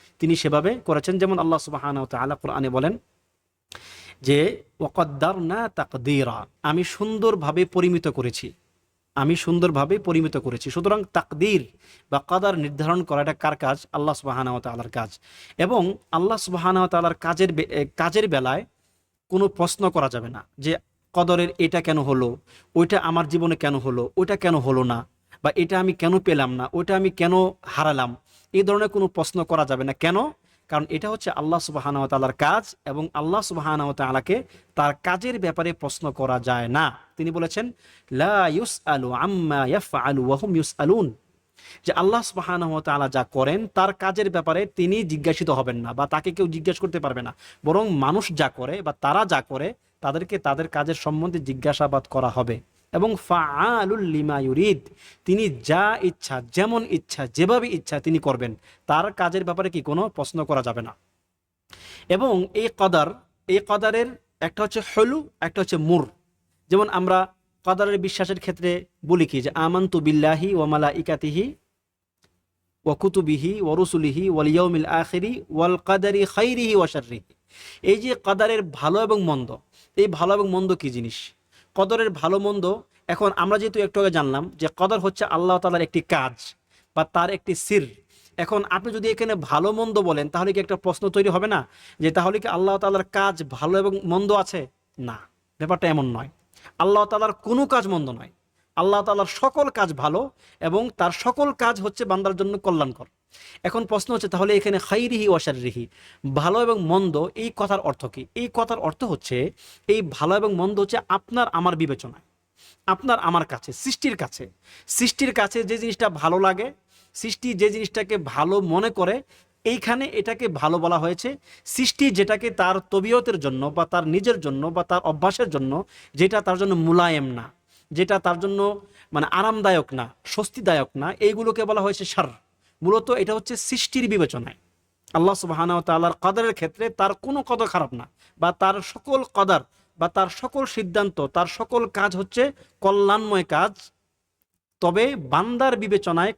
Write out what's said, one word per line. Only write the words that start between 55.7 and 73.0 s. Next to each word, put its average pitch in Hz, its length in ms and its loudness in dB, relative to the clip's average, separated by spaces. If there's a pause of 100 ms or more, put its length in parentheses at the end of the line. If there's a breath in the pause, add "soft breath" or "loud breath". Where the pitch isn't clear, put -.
ইচ্ছা, 139 400 -4 (100)
যেমন 226 380 0
ইচ্ছা, - 360 -4
যেভাবে 220 420 2
ইচ্ছা 156 320 -6
তিনি 160 180 2
করবেন, 123 400 -2 (280 soft breath)
তার 175 260 2
কাজের 180 320 -2
ব্যাপারে 175 260 -2
কি 165 120 -4
কোনো 170 260 -2
প্রশ্ন 156 360 -6
করা 139 180 0
যাবে 120 200 -4
না। 113 140 -14 (1120 loud breath)
এবং 196 460 2
এই 220 140 0 (100)
কদর, 175 360 2 (340)
এই 190 200 4
কদরের 220 380 0 (340)
একটা 170 220 -4
হচ্ছে 214 180 -4
হলু, 254 480 0 (120)
একটা 170 200 -4
হচ্ছে 185 160 -2
মুর। 160 320 2 (600)
যেমন 208 180 4
আমরা 185 460 0 (300)
কদরের 202 340 2
বিশ্বাসের 185 420 -4
ক্ষেত্রে 175 440 -4 (220)
বলি 165 200 4
কি, 135 160 -2
যে 143 120 -4
"আমানতু 175 460 0
বিল্লাহি 156 540 4
ওয়া 156 120 2
মালাইকাতিহি 156 880 0 (1300)
ওয়া 147 120 2
কুতুবিহি 180 640 0